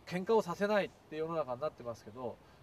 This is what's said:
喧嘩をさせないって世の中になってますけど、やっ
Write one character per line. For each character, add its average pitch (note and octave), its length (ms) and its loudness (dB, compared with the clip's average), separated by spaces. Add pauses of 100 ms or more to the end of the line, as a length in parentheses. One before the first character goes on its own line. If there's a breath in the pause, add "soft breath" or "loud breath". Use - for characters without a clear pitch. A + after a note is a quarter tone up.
喧 F3+ 180 -2
嘩 A3+ 100 4
を G#3+ 80 6
さ E3+ 120 -2
せ G3+ 120 0
な G#3 140 6
い E3 60 2
っ - 40 -6 (200)
て D#3 60 -8
世 D#3+ 120 -2
の E3+ 60 -2
中 C3+ 200 0
に B2 60 -8
な D3+ 80 0
っ - 40 -6
て - 100 -16
ま A#2 120 -4
す - 100 -18
け G#2+ 60 -14
ど、 B2 140 -10
や A2 60 -2
っ - 40 -8 (280 loud breath)